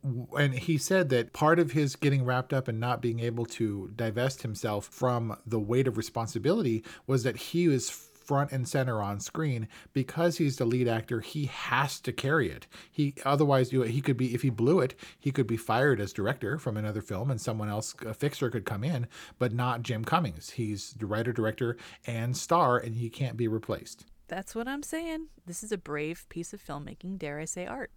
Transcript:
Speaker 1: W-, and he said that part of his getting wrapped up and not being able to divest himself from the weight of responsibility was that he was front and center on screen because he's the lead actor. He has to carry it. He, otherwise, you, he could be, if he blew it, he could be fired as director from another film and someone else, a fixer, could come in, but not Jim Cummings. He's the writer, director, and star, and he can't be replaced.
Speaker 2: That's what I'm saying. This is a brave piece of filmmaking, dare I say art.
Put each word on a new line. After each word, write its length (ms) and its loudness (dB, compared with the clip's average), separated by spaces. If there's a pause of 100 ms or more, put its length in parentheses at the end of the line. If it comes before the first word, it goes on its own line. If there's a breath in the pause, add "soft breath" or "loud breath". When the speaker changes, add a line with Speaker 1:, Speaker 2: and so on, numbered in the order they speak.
Speaker 1:
W-, 240 -4 (100)
and 160 2
he 240 0
said 320 2
that 240 2
part 260 6
of 140 4
his 240 2
getting 280 2
wrapped 280 0
up 160 0
and 100 -2
not 220 0
being 200 0
able 260 -2
to 500 -2
divest 460 0
himself 440 -4
from 600 0
the 140 0
weight 260 2
of 100 0
responsibility 880 0 (220 loud breath)
was 160 4
that 140 0
he 320 2
was 200 4
front 640 -2
and 140 -2
center 360 0
on 180 -2
screen 480 -2 (240 loud breath)
because 460 2
he's 180 2
the 80 0
lead 240 4
actor. 320 0
He 240 -4
has 560 0
to 100 -4
carry 380 2
it. 180 -10 (240 loud breath)
He, 220 0 (100)
otherwise, 480 6
you, 120 4
he 180 0
could 160 2
be, 160 0
if 80 0
he 80 2
blew 320 4
it, 180 -2 (220 loud breath)
he 100 -2
could 160 2
be 120 0
fired 420 4
as 140 -4
director 440 -2
from 200 -4
another 240 -2
film 280 -2
and 80 -2
someone 300 -4
else, 320 -4
a 140 -8
fixer, 340 -2
could 160 -2
come 180 -4
in, 260 -2 (300 loud breath)
but 140 2
not 300 0
Jim 240 -4
Cummings. 420 0
He's 460 -6
the 100 -6
writer, 300 0
director, 420 0 (300 loud breath)
and 280 -2
star, 440 4
and 160 -4
he 160 -4
can't 260 -4
be 100 0
replaced. 600 -4 (200)
Speaker 2:
That's 280 -8
what 140 -4
I'm 140 -6
saying. 440 -6 (180)
This 180 -10
is 80 -10
a 60 -2
brave 540 -6
piece 240 -10
of 100 -18
filmmaking, 540 -10
dare 200 -6
I 60 -6
say 220 -8
art. 300 -8